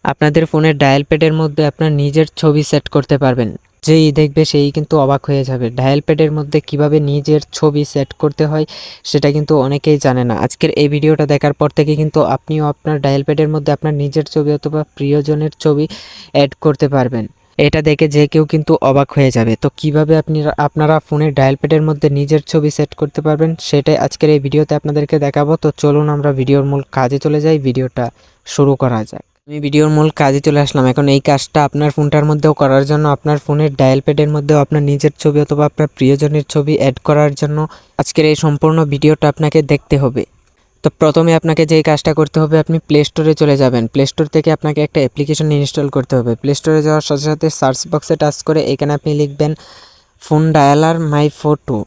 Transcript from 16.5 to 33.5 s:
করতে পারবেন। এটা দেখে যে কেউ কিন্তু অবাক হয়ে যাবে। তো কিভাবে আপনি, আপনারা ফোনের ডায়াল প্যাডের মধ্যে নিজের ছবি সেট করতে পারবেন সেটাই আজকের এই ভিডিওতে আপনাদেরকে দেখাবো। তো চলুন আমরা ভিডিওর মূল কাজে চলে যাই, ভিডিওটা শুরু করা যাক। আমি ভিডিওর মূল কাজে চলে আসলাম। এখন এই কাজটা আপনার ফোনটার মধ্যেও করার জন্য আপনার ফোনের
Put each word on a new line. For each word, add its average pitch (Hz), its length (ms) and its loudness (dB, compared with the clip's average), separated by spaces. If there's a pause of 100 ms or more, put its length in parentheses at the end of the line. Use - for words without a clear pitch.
করতে 147 320 0
পারবেন। 123 300 -2 (400)
এটা 156 220 0
দেখে 151 260 2
যে 147 80 4 (100)
কেউ 156 200 2
কিন্তু 156 200 0 (180)
অবাক 139 260 2
হয়ে 139 200 4
যাবে। 113 160 2 (100)
তো 143 60 0 (120)
কিভাবে 156 420 0
আপনি, 156 160 -4 (280)
আপনারা 156 300 0 (100)
ফোনের 151 320 -2
ডায়াল 135 220 2
প্যাডের 151 280 2
মধ্যে 151 200 0 (100)
নিজের 151 320 0
ছবি 151 260 0
সেট 151 140 -2 (100)
করতে 151 260 -4
পারবেন 156 240 0 (180)
সেটাই 147 360 2
আজকের - 300 0
এই 143 100 2
ভিডিওতে 143 360 0
আপনাদেরকে 147 440 -2
দেখাবো। 147 280 0 (100)
তো 156 60 0 (140)
চলুন 147 320 2
আমরা 143 240 0
ভিডিওর 135 320 2
মূল 139 120 -2 (140)
কাজে 131 280 0
চলে 151 200 0
যাই, 160 220 2
ভিডিওটা 127 380 -2 (420)
শুরু 139 260 2 (100)
করা 123 180 0 (100)
যাক। - 140 -16 (220)
আমি 147 200 -12
ভিডিওর 151 300 2
মূল 151 120 4 (120)
কাজে 139 260 2
চলে 147 180 2
আসলাম। 135 280 0
এখন 143 220 0
এই 139 140 2
কাজটা 147 400 0
আপনার 147 280 -2
ফোনটার 147 340 0
মধ্যেও 151 320 2
করার 135 280 2
জন্য 151 140 0 (120)
আপনার 151 280 -2
ফোনের 151 260 0 (100)